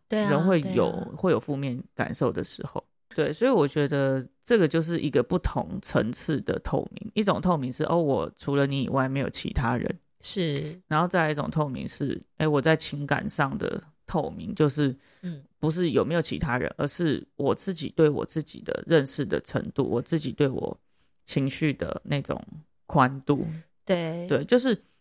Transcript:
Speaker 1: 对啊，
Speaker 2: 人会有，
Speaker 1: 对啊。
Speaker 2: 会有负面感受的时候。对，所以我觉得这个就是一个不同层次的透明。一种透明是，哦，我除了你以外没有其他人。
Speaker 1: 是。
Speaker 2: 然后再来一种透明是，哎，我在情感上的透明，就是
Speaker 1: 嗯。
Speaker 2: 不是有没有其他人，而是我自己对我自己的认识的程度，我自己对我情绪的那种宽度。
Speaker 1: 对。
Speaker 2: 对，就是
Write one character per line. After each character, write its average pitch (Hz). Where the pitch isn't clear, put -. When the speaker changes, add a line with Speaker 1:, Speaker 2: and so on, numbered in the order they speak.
Speaker 1:
对 208
啊， 208
Speaker 2:
人 165
会 180
有， 117
Speaker 1:
对 -
啊。 -
Speaker 2:
会 180
有 -
负 143
面 131
感 -
受 127
的 -
时 -
候。 -
对， 151
所 214
以 269
我 160
觉 143
得 135
这 240
个 180
就 165
是 165
一 147
个 143
不 -
同 -
层 117
次 139
的 -
透 -
明。 -
一 220
种 196
透 170
明 131
是， 151
哦， 170
我 131
除 139
了 139
你 139
以 -
外 131
没 135
有 -
其 -
他 123
人。 -
Speaker 1:
是。 156
Speaker 2:
然 156
后 175
再 175
来 151
一 151
种 143
透 151
明 135
是， -
哎， 156
我 147
在 160
情 143
感 -
上 139
的 -
透 -
明， -
就 156
是 135
Speaker 1:
嗯。 160
Speaker 2:
不 151
是 170
有 113
没 135
有 170
其 -
他 127
人， 78
而 147
是 147
我 135
自 -
己 165
对 156
我 -
自 -
己 -
的 -
认 147
识 135
的 -
程 -
度， 139
我 120
自 -
己 151
对 143
我 -
情 135
绪 147
的 -
那 143
种 -
宽 135
度。 143
Speaker 1:
对。 170
Speaker 2:
对， 139
就 247
是 254